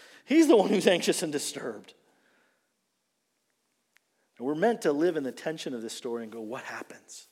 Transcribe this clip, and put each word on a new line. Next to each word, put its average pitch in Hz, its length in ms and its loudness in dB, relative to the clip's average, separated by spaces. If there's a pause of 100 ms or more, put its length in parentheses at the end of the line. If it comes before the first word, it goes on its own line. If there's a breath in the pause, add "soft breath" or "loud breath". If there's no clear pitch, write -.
(240 soft breath)
He's 311 220 6
the 285 100 8
one 185 120 6
who's 196 180 2
anxious 180 380 2
and 151 80 -4
disturbed. 117 600 -8 (2500)
And 120 80 -8
we're 151 80 -2
meant 214 280 0
to 160 100 2
live 160 240 0
in 143 80 -4
the 123 80 -6
tension 160 420 -8
of 113 80 -8
this 113 100 -8
story 117 300 -8
and 110 80 -14
go, 113 100 -12
"What 117 220 -10
happens?" - 680 -16